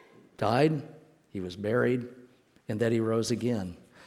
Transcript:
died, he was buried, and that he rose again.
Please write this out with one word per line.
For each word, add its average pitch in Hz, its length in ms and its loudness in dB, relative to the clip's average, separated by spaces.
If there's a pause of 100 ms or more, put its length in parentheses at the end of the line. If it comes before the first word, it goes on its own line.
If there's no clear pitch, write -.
(380)
died, 135 440 2 (460)
he 98 140 -8
was 90 160 -8
buried, 120 500 0 (640)
and 107 100 -4
that 113 140 2
he 113 80 2
rose 113 280 0
again. 104 460 -2 (320)